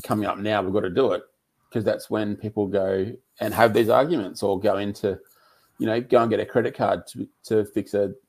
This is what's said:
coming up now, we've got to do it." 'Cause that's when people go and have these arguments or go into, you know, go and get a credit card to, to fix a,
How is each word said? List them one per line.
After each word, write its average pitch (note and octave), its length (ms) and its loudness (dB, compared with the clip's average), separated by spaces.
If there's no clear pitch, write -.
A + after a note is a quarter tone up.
coming G#2+ 220 -2
up F#2+ 120 -2
now, G#2 240 0
we've F#2+ 120 -4
got G#2 80 0
to F#2+ 80 -4
do A2 240 2
it." F2 100 -4
'Cause A2+ 120 -2
that's G#2+ 260 -2
when G#2+ 260 -2
people G#2 320 -4
go F#2+ 440 -2
and - 140 -4
have A2 200 6
these A2+ 160 4
arguments B2+ 540 2
or G2 160 0
go G2 180 2
into, G2+ 420 -4
you - 80 -2
know, A2+ 120 0
go B2 220 4
and A#2 80 2
get G#2 100 2
a G2+ 60 -2
credit B2 300 -2
card G2 320 -2
to, - 200 -10
to G#2+ 200 2
fix - 300 -6
a, G2+ 180 0